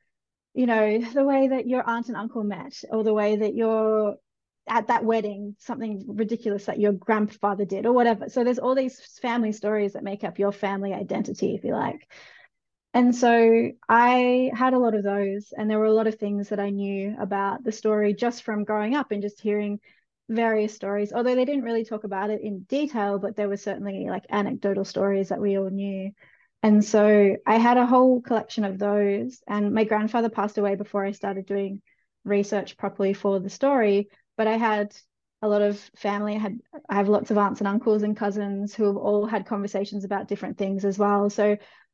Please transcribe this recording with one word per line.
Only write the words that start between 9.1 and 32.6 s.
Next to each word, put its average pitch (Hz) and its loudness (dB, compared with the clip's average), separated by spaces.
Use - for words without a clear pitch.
family 233 -2
stories 208 -2
that - -10
make 202 -8
up 175 -6
your 202 0
family 196 -4
identity, 202 -4
if - -8
you - -2
like. - -6
And 247 4
so 233 6
I 247 4
had 254 2
a 254 2
lot 233 2
of 208 -2
those, 202 -4
and 214 -2
there 214 2
were 220 2
a 220 4
lot 220 4
of 220 0
things 202 -4
that 208 -2
I 202 -2
knew 196 -4
about 196 -4
the 220 -4
story 208 0
just 233 -4
from 208 -4
growing 214 -2
up 285 -4
and 202 -4
just 208 -10
hearing 208 -4
various 220 0
stories, 202 -6
although 247 0
they 254 2
didn't 277 -2
really 233 -2
talk 214 -8
about 202 -4
it 214 -6
in 202 -8
detail, 220 -2
but 196 -6
there 208 -2
were 202 -4
certainly, 196 -8
like, 185 -8
anecdotal 196 -2
stories 196 -2
that 185 -4
we 196 0
all 190 -2
knew. 196 -6
And 214 8
so 208 6
I 214 4
had 240 6
a 247 6
whole 254 6
collection 220 -2
of 190 -4
those, 208 0
and 208 -2
my 220 4
grandfather 220 0
passed 208 -4
away 202 0
before 196 -4
I 202 -4
started 196 -8
doing 196 -6
research 202 -2